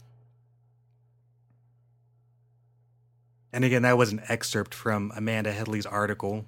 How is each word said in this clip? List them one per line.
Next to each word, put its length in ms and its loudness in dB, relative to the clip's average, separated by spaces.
And 120 2
again, 180 4
that 140 6
was 140 6
an 160 -6
excerpt 480 -4
from 400 -2
Amanda 380 -2
Headley's 340 -4
article, 600 -2